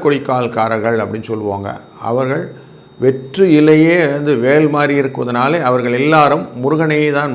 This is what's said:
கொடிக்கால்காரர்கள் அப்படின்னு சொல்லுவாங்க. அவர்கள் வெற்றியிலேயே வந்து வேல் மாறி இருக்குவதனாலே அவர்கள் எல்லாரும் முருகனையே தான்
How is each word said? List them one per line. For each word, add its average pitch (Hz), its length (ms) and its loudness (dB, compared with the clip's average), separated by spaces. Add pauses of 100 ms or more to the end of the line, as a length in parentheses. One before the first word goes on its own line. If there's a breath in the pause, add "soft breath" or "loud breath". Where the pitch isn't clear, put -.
கொடிக்கால்காரர்கள் 117 960 -2
அப்படின்னு 107 300 -8
சொல்லுவாங்க. 101 380 -6 (400)
அவர்கள் 131 340 -2 (580 loud breath)
வெற்றியிலேயே 156 960 4 (140)
வந்து 147 240 -2
வேல் 143 400 2
மாறி 147 260 0
இருக்குவதனாலே 131 600 -2
அவர்கள் 123 400 0
எல்லாரும் 151 440 2 (160)
முருகனையே 151 500 0
தான் 143 240 -2